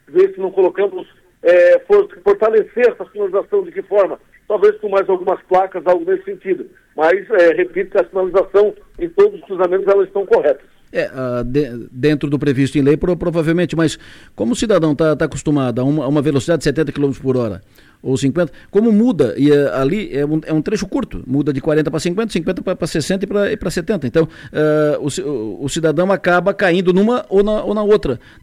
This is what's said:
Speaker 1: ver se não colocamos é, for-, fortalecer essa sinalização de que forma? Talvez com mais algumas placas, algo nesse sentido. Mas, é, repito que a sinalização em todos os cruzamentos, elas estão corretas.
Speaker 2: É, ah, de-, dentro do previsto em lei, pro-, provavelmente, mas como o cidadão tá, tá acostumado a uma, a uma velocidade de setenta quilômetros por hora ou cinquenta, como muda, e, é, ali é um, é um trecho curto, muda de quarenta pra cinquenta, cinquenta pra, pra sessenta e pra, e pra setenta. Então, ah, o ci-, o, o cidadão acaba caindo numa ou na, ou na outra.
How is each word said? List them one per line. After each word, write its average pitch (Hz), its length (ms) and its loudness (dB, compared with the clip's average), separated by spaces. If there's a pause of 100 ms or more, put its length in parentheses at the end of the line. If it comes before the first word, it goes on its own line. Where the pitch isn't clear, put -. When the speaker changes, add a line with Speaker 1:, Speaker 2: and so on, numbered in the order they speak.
Speaker 1:
ver 190 260 2
se 190 60 -12
não 190 100 -4
colocamos 185 560 0 (360)
é, 175 380 6
for-, 202 280 4 (140)
fortalecer 220 640 2
essa 180 220 -4
sinalização 196 540 -2
de 170 80 -16
que 180 100 -10
forma? 180 360 0 (280)
Talvez 208 340 4
com 214 80 -6
mais 190 200 0
algumas 180 340 -2
placas, 185 440 0
algo 180 180 2
nesse 185 200 -2
sentido. 185 420 -6 (300)
Mas, 175 340 0
é, 170 240 4
repito 180 380 -4
que 208 60 2
a 180 100 0
sinalização 190 640 0 (240)
em 170 100 -6
todos 202 320 2
os - 60 -20
cruzamentos, 185 400 -2
elas 196 200 2
estão 196 200 -6
corretas. 151 400 0 (260)
Speaker 2:
É, 170 220 -4
ah, 123 280 -4
de-, 123 480 -4
dentro 135 380 -2
do 143 100 -2
previsto 135 380 0
em 147 60 2
lei, 147 160 4
pro-, 180 180 0
provavelmente, 170 580 -2
mas 156 240 0 (380)
como 226 160 -2
o 226 40 -2
cidadão 170 380 2
tá, 156 220 0
tá 160 80 -2
acostumado 135 560 -2
a 127 40 0
uma, 143 200 -2
a 127 40 -4
uma 151 120 0
velocidade 147 380 0
de - 60 -8
setenta 143 280 -2
quilômetros 143 300 -2
por 131 120 0
hora 110 280 -4 (400)
ou 131 120 -2
cinquenta, 139 380 -2 (180)
como 220 220 2
muda, 202 460 2
e, 143 120 4
é, 143 180 4
ali 147 460 -2
é 143 120 -2
um, 156 180 -2
é - 80 -6
um 156 80 0
trecho 202 260 -4
curto, 226 400 -6
muda 143 240 -2
de 135 120 -4
quarenta 151 280 0
pra 156 80 -4
cinquenta, 180 320 -4
cinquenta 262 300 -4
pra, 185 160 -4
pra - 100 -6
sessenta 185 380 -4
e - 20 -10
pra, 202 240 -2
e - 60 -4
pra - 140 -6
setenta. 170 360 -4
Então, 160 220 0 (240)
ah, 151 480 0
o 143 80 -4
ci-, - 140 -8
o, 110 400 -6
o 139 80 -6
cidadão 160 420 0
acaba 180 400 0
caindo 185 400 0
numa 214 380 2
ou 196 120 2
na, 214 220 -2
ou - 80 -4
na 214 100 -2
outra. 202 380 0 (220)